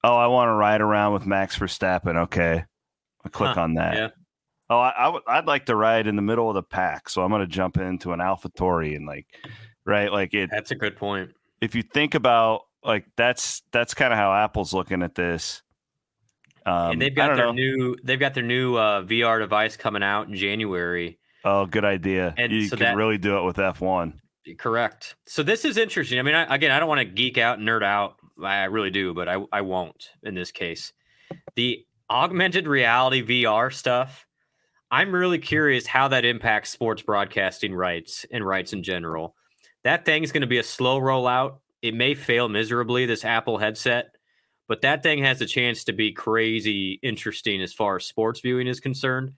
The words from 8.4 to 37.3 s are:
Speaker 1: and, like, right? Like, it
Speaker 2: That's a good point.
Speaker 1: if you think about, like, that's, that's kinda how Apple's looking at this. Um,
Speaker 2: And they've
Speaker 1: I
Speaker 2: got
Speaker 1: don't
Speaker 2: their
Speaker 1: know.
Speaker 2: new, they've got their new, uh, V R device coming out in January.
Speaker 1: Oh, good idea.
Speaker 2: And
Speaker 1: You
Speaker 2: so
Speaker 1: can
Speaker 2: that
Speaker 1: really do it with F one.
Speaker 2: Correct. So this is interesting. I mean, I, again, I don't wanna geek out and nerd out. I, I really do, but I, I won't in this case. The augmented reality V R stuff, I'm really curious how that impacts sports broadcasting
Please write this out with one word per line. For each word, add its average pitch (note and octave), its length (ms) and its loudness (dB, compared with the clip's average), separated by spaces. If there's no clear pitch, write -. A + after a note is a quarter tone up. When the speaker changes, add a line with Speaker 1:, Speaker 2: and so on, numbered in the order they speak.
Speaker 1:
and, D2 100 -10
like, C#2+ 200 -14
right? G2+ 260 2
Like, G2 240 -2
it G2 180 -2
Speaker 2:
That's G#2+ 200 -6
a C3+ 40 -4
good A2 200 -6
point. G2 360 -6
Speaker 1:
if A#2 160 -4
you A#2 80 -2
think D3 320 -2
about, A2+ 460 4
like, G#2+ 240 0
that's, - 440 0
that's A#2 200 0
kinda B2 220 2
how G2+ 180 4
Apple's G#2 400 0
looking F#2 300 -2
at E2+ 120 -6
this. E2+ 460 -4
Um, E2+ 280 0
Speaker 2:
And E2 100 -2
they've C3+ 100 0
Speaker 1:
I C3 40 -8
Speaker 2:
got D3 140 2
Speaker 1:
don't C3+ 80 2
Speaker 2:
their A#2+ 100 4
Speaker 1:
know. A#2+ 60 0
Speaker 2:
new, B2+ 500 -2
they've C3 160 0
got C3+ 160 0
their B2+ 80 -2
new, B2 340 0
uh, G#2 240 2
V A2+ 220 0
R A2+ 160 4
device G#2+ 360 0
coming G#2 280 -4
out G2+ 240 0
in G2+ 80 -10
January. F2+ 840 -4
Speaker 1:
Oh, G2 220 4
good G2+ 200 0
idea. F#2 520 2
Speaker 2:
And A#2+ 140 0
Speaker 1:
You G#2+ 160 2
Speaker 2:
so G2 100 -4
Speaker 1:
can A#2+ 60 2
Speaker 2:
that A#2 120 2
Speaker 1:
really A2 220 2
do G2 200 0
it F2+ 60 0
with F2+ 140 -2
F F#2+ 240 0
one. F2+ 400 -2
Speaker 2:
Correct. - 560 -4
So - 160 -6
this G3+ 240 -2
is G#3+ 120 0
interesting. C#3+ 420 -2
I - 20 -2
mean, D3 140 2
I, D#3+ 180 2
again, C#3+ 160 2
I C3+ 100 4
don't D#3+ 80 0
wanna C#3+ 180 2
geek A#2+ 340 -2
out A#2 180 2
and G#2+ 100 -4
nerd A2+ 160 2
out. G2+ 340 0
I, G2 140 0
I G2 80 0
really G2 260 -2
do, F#2+ 220 -2
but F2 140 -4
I, F#2+ 240 -2
I G#2 100 -2
won't F#2 500 -6
in G2+ 140 -10
this F2+ 160 -8
case. - 420 -10
The A#2+ 280 -2
augmented F3 560 0
reality C3 540 4
V A#2+ 240 0
R A2+ 260 2
stuff, C3 560 -2
I'm F#3 240 2
really F3+ 240 2
curious D3 480 2
how C3+ 220 4
that B2+ 160 2
impacts A2+ 440 0
sports A2 320 -2
broadcasting G2+ 720 -2